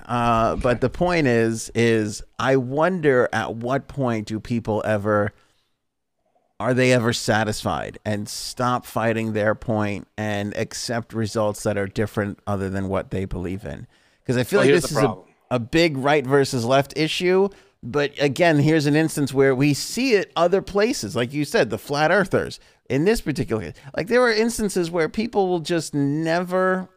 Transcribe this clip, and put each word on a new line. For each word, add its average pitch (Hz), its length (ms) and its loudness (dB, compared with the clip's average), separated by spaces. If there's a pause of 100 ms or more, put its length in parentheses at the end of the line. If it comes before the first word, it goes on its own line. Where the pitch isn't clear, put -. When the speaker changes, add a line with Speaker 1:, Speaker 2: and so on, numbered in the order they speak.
Speaker 1:
Uh, 113 500 2
but 123 240 0
the 147 100 0
point 175 380 0
is, 113 480 0
is 113 480 2 (160)
I 127 160 2
wonder 139 800 2
at 101 220 -2
what 123 320 -4
point 117 400 -2
do 110 120 -6
people 110 460 -2
ever, 104 480 0 (1300)
are 120 160 0
they 127 180 4
ever 120 180 2
satisfied 104 920 -2
and 104 240 -6
stop - 560 -4
fighting 110 480 -2
their 107 220 0
point 104 600 -4
and 104 400 -4
accept - 560 -6
results 107 520 -2
that 104 120 -2
are 101 120 -4
different 104 580 -4
other 98 240 -4
than 95 180 -4
what 95 220 -4
they 95 160 -4
believe 92 400 -8
in? 73 220 -12 (400)
'Cause 135 100 0
I 254 60 2
feel 202 160 0
Speaker 2:
Well, - 80 4
Speaker 1:
like - 60 6
Speaker 2:
here's 170 100 4
Speaker 1:
this - 80 -6
Speaker 2:
the 147 60 -2
Speaker 1:
is 113 60 4
a, 135 40 6
Speaker 2:
problem. 92 200 -8 (220)
Speaker 1:
a 127 80 0
big 151 400 2
right 143 260 2
versus 135 400 2
left 135 320 2
issue. 185 540 0 (320)
But 139 400 -2
again, 147 380 4
here's 151 260 4
an 147 100 2
instance 151 380 0
where 135 220 4
we 143 180 2
see 247 400 -2
it 190 220 2
other 175 260 4
places. 202 540 -2
Like 120 180 -2
you 147 120 -2
said, 147 260 0
the 110 80 -4
flat 151 320 0
earthers. 113 480 0 (300)
In 139 160 0
this 226 160 2
particular 120 420 -4
case, 78 100 -10 (220)
like, 165 120 -4
there 233 140 2
are 240 100 2
instances 214 600 -2
where 165 160 0
people 214 400 -2
will 180 140 0
just 160 340 -4
never 175 1000 0